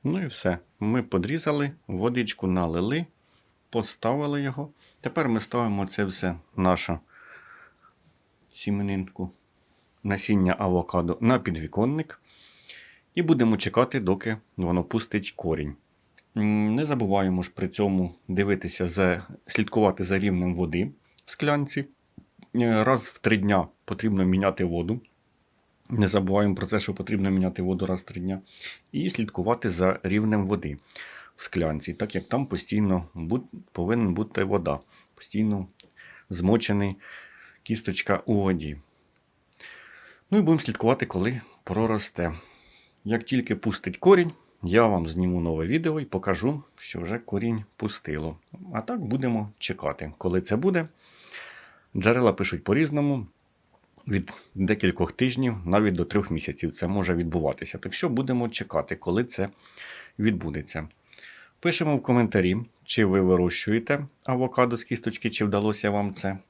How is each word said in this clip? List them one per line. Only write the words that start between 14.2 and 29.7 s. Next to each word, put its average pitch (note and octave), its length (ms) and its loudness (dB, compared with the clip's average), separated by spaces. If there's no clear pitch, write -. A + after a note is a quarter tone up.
воно F2 280 0
пустить G#2+ 460 -4
корінь. D2 460 -4
М, G#2+ 380 2
не D3 120 0
забуваємо G2 560 2
ж - 120 -8
при F#2 140 -4
цьому F#2 460 0
дивитися F#2 600 0
за, F2+ 380 2
слідкувати G2+ 580 2
за F#2+ 140 0
рівнем F2+ 360 0
води F2 360 0
в - 60 -18
склянці. C#3+ 540 -2
Е, A2+ 300 4
раз B2+ 220 2
в - 120 -18
три A2 180 4
дня G2 320 2
потрібно G2 400 0
міняти F#2+ 400 2
воду. F2 360 -2
Не G#2+ 200 4
забуваємо G2 460 4
про F2+ 120 -4
це, G#2 140 -2
що G2+ 140 -4
потрібно G2 360 -2
міняти F#2 320 0
воду F#2 240 -2
раз F#2 140 -2
в - 40 -20
три - 160 -10
дня. F#2+ 200 -4
І D3 180 -2
слідкувати A2 600 -2